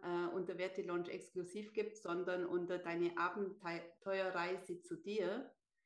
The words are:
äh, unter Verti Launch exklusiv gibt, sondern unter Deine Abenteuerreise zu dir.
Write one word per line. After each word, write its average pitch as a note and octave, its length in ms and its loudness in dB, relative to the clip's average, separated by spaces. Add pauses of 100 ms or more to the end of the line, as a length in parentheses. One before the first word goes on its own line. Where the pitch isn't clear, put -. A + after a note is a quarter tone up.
äh, F3 300 0
unter F3+ 220 0
Verti F#3 260 -2
Launch F3 260 0
exklusiv F#3 640 -6
gibt, G#3 240 0
sondern F3+ 500 0
unter F3 320 2
Deine E3+ 400 2
Abenteuerreise F3+ 1600 0
zu - 140 -6
dir. G#3 540 0 (360)